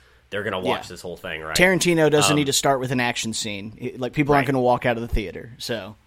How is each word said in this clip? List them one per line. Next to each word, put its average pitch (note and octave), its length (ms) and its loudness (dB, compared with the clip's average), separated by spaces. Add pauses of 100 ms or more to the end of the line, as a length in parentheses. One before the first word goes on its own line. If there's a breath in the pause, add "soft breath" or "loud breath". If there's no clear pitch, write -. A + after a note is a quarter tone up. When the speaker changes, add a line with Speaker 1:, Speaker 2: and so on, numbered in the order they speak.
(300 soft breath)
Speaker 1:
they're G2+ 140 -6
gonna G2 160 -4
watch - 240 -2
Speaker 2:
Yeah. - 40 -16
Speaker 1:
this F2+ 140 -16
whole F2 160 -10
thing," D#2+ 240 -8
right? D#2 140 -6
Speaker 2:
Tarantino E3+ 540 4
doesn't D3+ 220 4
Speaker 1:
Um, D3 40 2
Speaker 2:
need D3 100 2
to C3+ 80 0
start C#3 260 2
with B2+ 120 -4
an B2+ 80 2
action A#2 340 -2
scene. G#2 420 -8
He, B2 220 -8
like, B2 160 -6
people D3 200 2
aren't C3+ 120 4
Speaker 1:
Right. C#3 60 2
Speaker 2:
gonna B2+ 120 2
walk B2 220 4
out A#2+ 100 2
of A#2 60 -4
the A#2 120 -2
theater, G#2+ 440 -4
so. G#2+ 380 -8 (100)